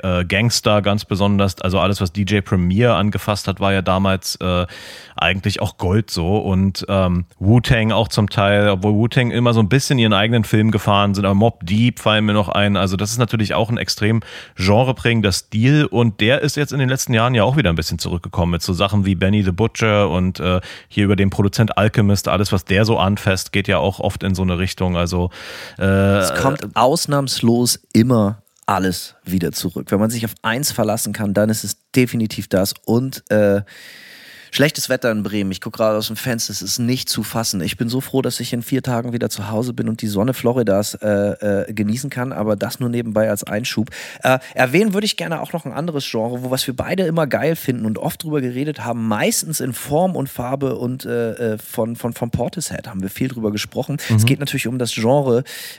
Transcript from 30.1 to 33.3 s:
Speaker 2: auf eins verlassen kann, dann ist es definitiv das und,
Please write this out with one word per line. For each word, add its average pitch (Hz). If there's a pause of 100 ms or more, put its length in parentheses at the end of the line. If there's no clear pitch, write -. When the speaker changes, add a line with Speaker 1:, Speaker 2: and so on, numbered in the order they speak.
Speaker 2:
auf 110
eins 117
verlassen 107
kann, 104
dann 107
ist 107
es 98 (180)
definitiv 120
das 95 (120)
und, 131